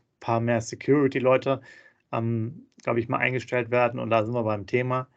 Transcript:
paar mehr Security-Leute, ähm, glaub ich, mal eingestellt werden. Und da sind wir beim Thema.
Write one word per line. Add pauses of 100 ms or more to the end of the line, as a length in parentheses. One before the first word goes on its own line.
(200)
paar
mehr
Security-Leute, (520)
ähm, (160)
glaub
ich,
mal
eingestellt
werden.
Und
da
sind
wir
beim
Thema.